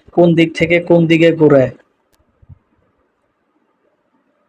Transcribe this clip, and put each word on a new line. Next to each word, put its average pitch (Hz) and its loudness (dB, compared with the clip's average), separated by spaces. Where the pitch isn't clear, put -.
কোন 175 2
দিক 165 -2
থেকে 170 -2
কোন 170 0
দিকে 165 2
ঘুরে? 147 0